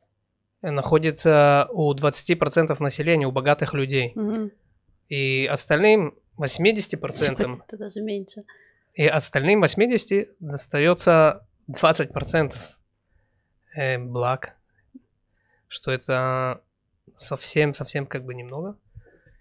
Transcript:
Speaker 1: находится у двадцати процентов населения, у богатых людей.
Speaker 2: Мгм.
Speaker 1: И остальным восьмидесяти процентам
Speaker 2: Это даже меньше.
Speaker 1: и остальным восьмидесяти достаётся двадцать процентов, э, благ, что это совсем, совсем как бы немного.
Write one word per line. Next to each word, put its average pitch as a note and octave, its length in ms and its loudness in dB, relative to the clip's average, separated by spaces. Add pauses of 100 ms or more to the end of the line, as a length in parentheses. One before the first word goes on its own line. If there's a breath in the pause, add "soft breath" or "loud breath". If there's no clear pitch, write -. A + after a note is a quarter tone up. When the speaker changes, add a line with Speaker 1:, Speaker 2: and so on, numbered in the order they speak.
(640)
Speaker 1:
находится D3+ 1080 4
у D#3 220 0
двадцати C#3+ 400 -2
процентов D#3+ 460 0
населения, D3 480 0
у C3 40 -2
богатых C3+ 440 0
людей. C3+ 400 -2
Speaker 2:
Мгм. G#3+ 360 -4 (580)
Speaker 1:
И C3+ 360 0
остальным D#3+ 720 2 (220)
восьмидесяти F#3 580 0
процентам C3 720 -4
Speaker 2:
Это G#3+ 100 -16
даже G#3 240 -12
меньше. G3+ 420 -10 (520 soft breath)
Speaker 1:
и D3+ 100 2
остальным D#3 560 2
восьмидесяти G3+ 680 0 (100)
достаётся D#3 1080 2 (220)
двадцать D#3 440 0
процентов, D3 480 -2 (1160)
э, C3 240 -4
благ, B2 560 -4 (1120)
что - 240 -8
это C3 720 -2 (540)
совсем, D3 600 -2
совсем C#3 320 -6
как C3 180 -10
бы B2+ 80 -12
немного. C#3 420 -12 (640 soft breath)